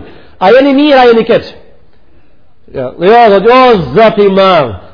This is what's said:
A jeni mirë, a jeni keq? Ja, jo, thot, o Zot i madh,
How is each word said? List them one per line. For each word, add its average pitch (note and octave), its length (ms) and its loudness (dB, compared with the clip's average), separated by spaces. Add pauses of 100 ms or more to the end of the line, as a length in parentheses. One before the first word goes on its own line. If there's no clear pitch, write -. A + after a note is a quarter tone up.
(440)
A F#3+ 80 2
jeni C4+ 240 2
mirë, C#4+ 240 0
a B3 100 2
jeni A3+ 180 0
keq? G3 240 -4 (1200)
Ja, C3 260 -10
jo, A3 300 2
thot, G3 180 0
o A#3 480 0
Zot A3 220 2
i G3+ 120 0
madh, F#3 420 0 (220)